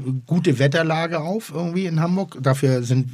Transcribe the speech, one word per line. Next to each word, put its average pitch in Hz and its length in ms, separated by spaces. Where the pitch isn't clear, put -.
gute 160 340
Wetterlage 160 600
auf 185 340
irgendwie 175 320
in 165 140
Hamburg. 180 420
Dafür 131 420
sind 127 300